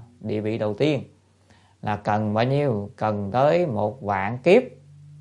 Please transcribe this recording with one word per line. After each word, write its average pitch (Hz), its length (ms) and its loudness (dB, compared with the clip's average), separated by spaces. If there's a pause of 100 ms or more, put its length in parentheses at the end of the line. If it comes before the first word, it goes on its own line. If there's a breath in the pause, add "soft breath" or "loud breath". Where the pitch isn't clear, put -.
(200)
địa 107 200 -4
vị 110 180 -4
đầu 107 160 -2
tiên, 139 300 0 (800 soft breath)
là 107 140 -2
cần 107 380 0
bao 113 100 2
nhiêu?" 127 520 0
Cần 101 340 -2
tới 156 360 2
một 107 360 -4
vạn 101 360 -4
kiếp, 202 240 6 (580)